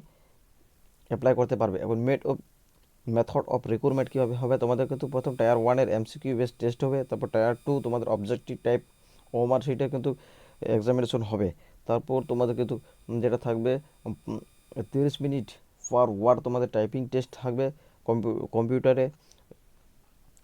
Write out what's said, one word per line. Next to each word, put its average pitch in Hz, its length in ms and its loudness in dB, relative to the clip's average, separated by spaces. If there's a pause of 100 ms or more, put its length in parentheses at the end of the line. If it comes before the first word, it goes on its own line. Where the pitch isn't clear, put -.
(1080)
অ্যাপ্লাই 127 280 2
করতে 123 200 0
পারবে। 101 240 0
এবং 113 160 -2 (120)
mode 135 220 0
of, 139 80 -2 (800)
method 131 360 0
of 123 80 0 (100)
recruitment 131 380 0
কীভাবে 123 260 0
হবে, 127 220 0
তোমাদের 120 300 0
কিন্তু 139 200 -4
প্রথম 131 280 -4
টায়ার 120 220 4
ওয়ানের 123 320 4
এমসিকিউ 110 480 -2
বেস 123 220 0
টেস্ট 120 240 -2
হবে, 135 200 0
তারপর 117 240 -4
টায়ার 113 280 2 (100)
টু 139 180 0
তোমাদের 117 260 -2
অবজেক্টিভ 110 540 -4
টাইপ 123 180 2 (520)
ওএমআর 123 280 2
সেইটা 135 260 -2
কিন্তু 135 280 -2 (460)
এক্সামিনেশন 117 600 2
হবে। 101 300 -2 (340)
তারপর 123 420 -2
তোমাদের 120 280 0
কিন্তু 120 200 -2 (460)
যেটা 117 160 2
থাকবে, 120 420 0 (260)
উম, 110 340 -8 (520)
তিরিশ 143 300 0
মিনিট 139 260 -2 (440)
per 123 160 6 (140)
word 120 200 6
তোমাদের 123 300 -2
টাইপিং 117 360 -2
টেস্ট 127 220 -2 (120)
থাকবে 131 300 -2 (340)
কম্পিউ-, 117 500 0
কম্পিউটারে। 127 540 4 (1300)